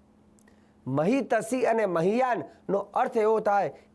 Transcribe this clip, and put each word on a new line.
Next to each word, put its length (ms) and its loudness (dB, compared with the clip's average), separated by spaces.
મહી 340 0
તસી 460 -2
અને 200 2
મહિયાનનો 920 0
અર્થ 380 -2
એવો 240 2
થાય 340 0